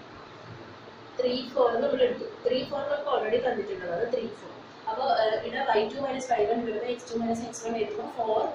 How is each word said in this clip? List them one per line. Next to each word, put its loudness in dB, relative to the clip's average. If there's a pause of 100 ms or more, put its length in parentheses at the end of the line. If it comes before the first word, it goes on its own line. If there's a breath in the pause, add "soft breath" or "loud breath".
(1200)
ത്രീ, 0
ഫോർ 6
നമ്മൾ 4
എടുത്തു. 2
ത്രീ, 2
ഫോർ -2
നമുക്ക് -2
already 2
തന്നിട്ടുള്ളതാണ്, -2
ത്രീ, -2
ഫോർ. -10
അപ്പോ, -2
ആ, 4
ഇവിടെ -2
വൈ 4
ടു -6
മൈനസ് -2
വൈ 4
വൺ 2
divided -2
by -2
എക്സ് -6
ടു 0
മൈനസ് 0
എക്സ് -8
വൺ -2
എഴുതുമ്പോ -2
ഫോർ 2